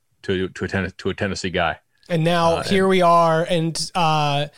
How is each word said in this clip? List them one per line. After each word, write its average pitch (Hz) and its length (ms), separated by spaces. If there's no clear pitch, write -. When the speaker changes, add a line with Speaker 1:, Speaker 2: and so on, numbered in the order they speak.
Speaker 1:
to, 92 260
to - 160
a 92 40
Ten-, 92 280
to - 140
a 90 40
Tennessee 95 360
guy. 82 280
Speaker 2:
And 165 160
now 170 320
Speaker 1:
Uh, - 60
Speaker 2:
here 190 220
Speaker 1:
and 190 40
Speaker 2:
we 190 140
are, 170 420
and, 165 500
uh, 147 520